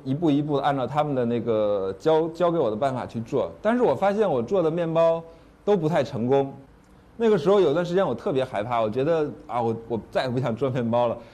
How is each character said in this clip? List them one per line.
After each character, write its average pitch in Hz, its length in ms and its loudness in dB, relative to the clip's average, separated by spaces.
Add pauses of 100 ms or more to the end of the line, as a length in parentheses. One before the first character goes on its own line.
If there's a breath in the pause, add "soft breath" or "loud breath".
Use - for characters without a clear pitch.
一 135 100 -4
步 160 160 0
一 143 120 4
步 151 140 -2
按 139 200 0
照 131 100 -2
他 147 200 -2
们 147 100 -4
的 127 80 0
那 120 160 0
个 104 580 0
教， 160 320 2
教 175 220 0
给 170 60 0
我 131 120 2
的 104 60 -2
办 131 180 -2
法 117 120 -6
去 113 160 -8
做。 113 280 -2 (120)
但 226 160 0
是 247 40 -2
我 160 140 4
发 196 180 0
现 208 160 0
我 127 140 0
做 185 180 0
的 160 80 0
面 165 220 -2
包 165 320 2 (400 loud breath)
都 208 140 2
不 156 100 0
太 156 160 2
成 120 240 -4
功。 135 260 2 (640 soft breath)
那 226 140 2
个 214 80 4
时 170 120 0
候 202 120 6
有 156 120 4
段 175 120 0
时 170 80 -4
间 190 120 2
我 139 80 0
特 151 200 -4
别 131 100 2
害 107 180 -4
怕， 117 200 -2
我 110 80 2
觉 127 160 -2
得， 156 240 2 (180)
啊， 113 140 -2
我， 117 120 0 (140)
我 113 120 -4 (120)
再 170 140 0
也 131 40 -4
不 120 80 -4
想 123 160 -2
做 131 160 -2
面 120 220 -2
包 120 160 2
了。 110 100 -4 (160 loud breath)